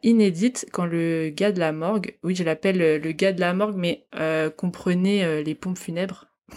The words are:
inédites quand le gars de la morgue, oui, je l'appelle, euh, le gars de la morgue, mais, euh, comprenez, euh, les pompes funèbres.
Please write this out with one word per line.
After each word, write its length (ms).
inédites 680
quand 140
le 460
gars 200
de 100
la 120
morgue, 500
oui, 120
je 100
l'appelle, 380
euh, 160
le 140
gars 200
de 80
la 140
morgue, 240
mais, 280
euh, 340
comprenez, 760
euh, 180
les 120
pompes 240
funèbres. 480